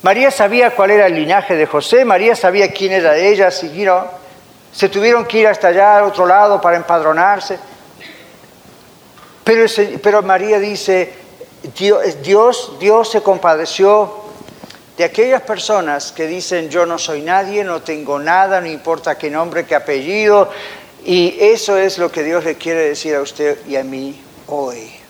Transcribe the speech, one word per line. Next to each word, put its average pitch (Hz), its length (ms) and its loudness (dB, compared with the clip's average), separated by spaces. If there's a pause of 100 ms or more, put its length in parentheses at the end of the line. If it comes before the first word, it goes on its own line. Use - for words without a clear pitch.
María 214 280 4
sabía 226 400 2
cuál 196 200 2
era 208 160 6
el 170 80 2
linaje 170 400 0
de 151 100 2
José, 220 400 2
María 214 320 2
sabía 190 340 0
quién 190 220 -4
era 165 240 2
ella, 190 340 2
si, 170 200 -8
you 180 120 -8
know, 185 200 2 (680)
se - 160 -2
tuvieron 220 380 2
que 220 140 -2
ir 214 80 6
hasta 208 220 2
allá 202 280 6
al 208 80 4
otro 185 200 0
lado 202 360 4
para 175 160 2
empadronarse. 170 800 0 (1900)
Pero 226 200 4
el 214 60 2
Se-, 208 320 -2
pero 208 200 2
María 190 380 0
dice: 196 540 -2 (640)
Dios, 185 440 0
Dios, 208 580 2
Dios 220 300 2
se 208 120 0
compadeció 190 1000 0 (760)
de 175 60 -2
aquellas 233 380 0
personas 180 680 -4
que 160 160 -8
dicen, 175 420 -6
"Yo 170 160 0
no 170 140 -6
soy 147 220 -8
nadie, 196 420 -2
no 175 180 -6
tengo 143 380 -8
nada, 185 420 2
no 170 60 -10
importa 160 500 -6
qué 151 120 -8
nombre, 165 360 -6
qué 156 100 -4
apellido", 190 760 0 (540)
y 175 360 0
eso 202 380 2
es 190 200 -2
lo 175 140 -2
que 160 120 -6
Dios 165 200 -2
le 160 120 -4
quiere 165 340 -4
decir 147 260 -6
a 139 60 -2
usted 147 360 -4 (100)
y 139 80 -8
a 135 80 -4
mí 135 380 -12 (260)
hoy. 123 440 -10 (180)